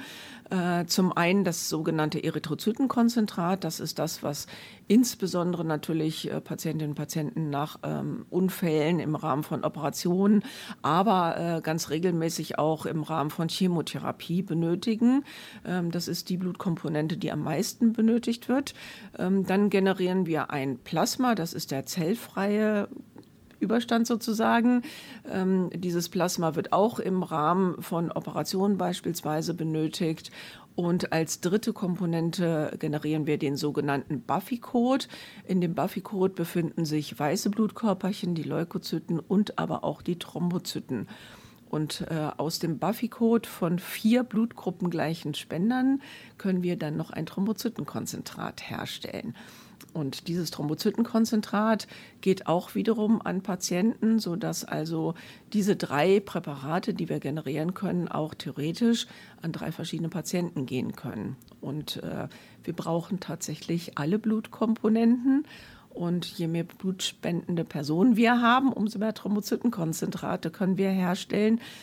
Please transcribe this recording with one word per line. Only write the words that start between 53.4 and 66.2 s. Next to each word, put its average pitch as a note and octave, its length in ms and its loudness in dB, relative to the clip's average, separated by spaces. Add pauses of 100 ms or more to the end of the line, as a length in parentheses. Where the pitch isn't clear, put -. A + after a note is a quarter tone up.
Patienten, G#3+ 760 2
sodass E3 460 -2
also D#3+ 500 -2 (380)
diese G#3 220 4
drei F#3 460 4
Präparate, E3 760 -4
die E3 140 -4
wir D3+ 100 0
generieren D#3 560 -2
können, F3 320 -2
auch D#3 280 -4
theoretisch A3+ 720 0 (360)
an E3 100 -4
drei D#3 200 -6
verschiedene E3 360 -4
Patienten E3 580 -2
gehen A#2+ 280 -2
können. B2+ 420 -8 (240)
Und, C#3+ 420 -6
äh, - 260 -6 (340)
wir F3 120 -6
brauchen E3+ 460 -2
tatsächlich - 760 -6
alle E3 220 0
Blutkomponenten. A#3 1300 2 (420)
Und F3 360 -2